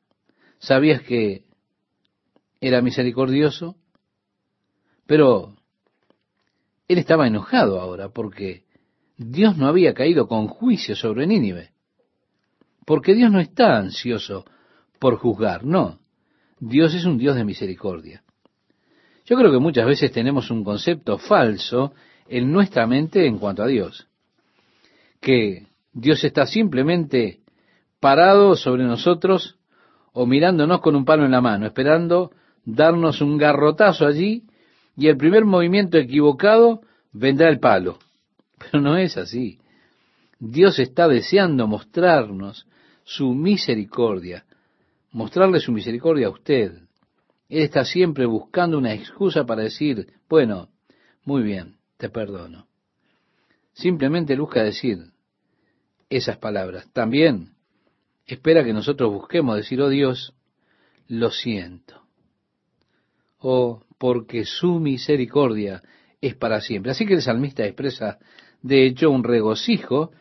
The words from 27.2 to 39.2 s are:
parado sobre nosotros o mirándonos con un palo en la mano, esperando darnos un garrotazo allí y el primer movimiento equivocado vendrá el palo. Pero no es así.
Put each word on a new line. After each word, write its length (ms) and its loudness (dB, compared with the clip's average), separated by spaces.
parado 560 6
sobre 300 -2
nosotros 720 0
o 120 -2
mirándonos 560 2
con 140 2
un 100 0
palo 200 4
en 60 2
la 100 4
mano, 260 0
esperando 640 0
darnos 560 2
un 160 0
garrotazo 720 2
allí 380 -2
y 100 2
el 100 4
primer 280 4
movimiento 540 2
equivocado 800 4
vendrá 380 2
el 100 0
palo. 400 0
Pero 240 -2
no 160 2
es 180 -2
así. 440 -10